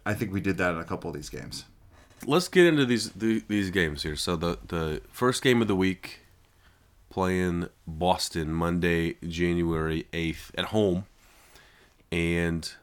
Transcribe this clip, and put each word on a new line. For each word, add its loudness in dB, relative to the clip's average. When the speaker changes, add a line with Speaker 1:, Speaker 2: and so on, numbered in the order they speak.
Speaker 1:
I -2
think -4
we 0
did 0
that 2
in -4
a -6
couple -8
of -8
these -12
games. -12
Speaker 2:
Let's 2
get 8
into 6
these, 0
the, 0
these 0
games 0
here. -4
So -2
the, -2
the -4
first -2
game 4
of 0
the 4
week, 0
playing 0
Boston 0
Monday, 0
January 0
eighth -4
at -2
home. 2
And 0